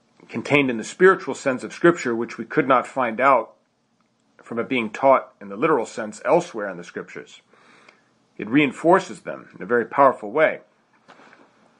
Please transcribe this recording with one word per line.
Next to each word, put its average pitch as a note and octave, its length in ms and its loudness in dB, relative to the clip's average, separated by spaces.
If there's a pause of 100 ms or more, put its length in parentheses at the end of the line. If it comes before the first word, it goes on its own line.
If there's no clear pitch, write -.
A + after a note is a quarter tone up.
(280)
contained C3 420 0
in A#2 60 -2
the A2 80 -6
spiritual F3+ 500 2
sense B2 300 -4
of G#2+ 80 -12
Scripture E3+ 420 2
which A2+ 240 -6
we A#2 60 -10
could C3 240 -2
not B2 180 4
find A#2+ 360 -4
out B2 340 2 (880)
from A#2 160 -6
it A2 80 -4
being A#2 220 -2
taught C3 500 2
in G#2 80 -18
the G2 80 -12
literal B2+ 300 0
sense G#2+ 400 -12
elsewhere A#2 420 -2
in F#2 80 -10
the F2 80 -14
Scriptures. - 580 -16 (960)
It G#2+ 120 -10
reinforces D3 720 2
them C#2 340 -12
in F2 60 -20
a F2+ 40 -10
very A#2 200 0
powerful B2 480 2
way. C3 260 0 (1200)